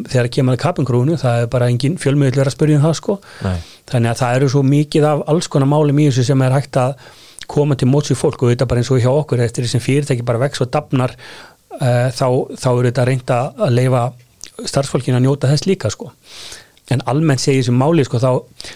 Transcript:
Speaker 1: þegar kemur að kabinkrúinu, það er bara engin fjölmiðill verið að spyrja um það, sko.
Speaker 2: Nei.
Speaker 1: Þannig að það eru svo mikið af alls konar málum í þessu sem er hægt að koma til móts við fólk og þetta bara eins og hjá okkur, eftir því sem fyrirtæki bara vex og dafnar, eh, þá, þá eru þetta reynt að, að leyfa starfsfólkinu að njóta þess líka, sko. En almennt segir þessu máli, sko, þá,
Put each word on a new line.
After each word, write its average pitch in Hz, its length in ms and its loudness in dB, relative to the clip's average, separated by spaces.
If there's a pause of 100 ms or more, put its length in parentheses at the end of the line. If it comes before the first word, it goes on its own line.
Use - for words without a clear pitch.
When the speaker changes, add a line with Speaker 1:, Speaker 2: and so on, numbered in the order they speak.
Speaker 1:
þegar 120 260 0
kemur 127 240 0
að - 80 -8
kabinkrúinu, 139 540 0
það 120 260 0
er 117 80 -4
bara 123 180 0
engin 135 280 0
fjölmiðill 139 420 0
verið 135 120 0
að - 60 -12
spyrja 151 220 2
um 143 60 4
það, 160 120 0
sko. 196 200 -4 (220)
Speaker 2:
Nei. 95 160 -2 (280)
Speaker 1:
Þannig 117 280 0
að 113 100 -4
það 123 180 2
eru 139 100 2
svo 139 160 2
mikið 147 440 2
af 147 180 0
alls 160 220 0
konar 139 200 2
málum 147 320 2
í 151 80 4
þessu 123 160 2
sem 135 160 2
er 127 140 2
hægt 139 260 -2
að 131 140 0 (480)
koma 147 340 0
til 127 120 2
móts 143 200 2
við 135 80 0
fólk - 240 -2
og 123 80 2
þetta 120 160 0
bara 120 160 0
eins - 80 -4
og 131 140 2
hjá 127 80 4
okkur, 143 340 0
eftir 120 200 -4
því 113 40 -4
sem 120 160 -2
fyrirtæki 131 400 0
bara 117 160 -2
vex 143 220 -2
og 120 100 -4
dafnar, 131 380 -2 (640)
eh, 123 360 0
þá, 131 160 -4 (280)
þá - 180 -6
eru 123 160 2
þetta 123 180 0
reynt 131 300 -2
að, 127 160 -2 (100)
að 139 140 2
leyfa 127 260 2 (600)
starfsfólkinu 135 580 -2
að 127 80 4
njóta 139 240 0
þess 151 180 0
líka, 185 240 -2
sko. - 160 -14 (800)
En 123 160 0
almennt 143 360 0
segir 135 200 2
þessu 120 140 2
máli, 139 300 2
sko, - 120 -4
þá, 127 140 2 (440)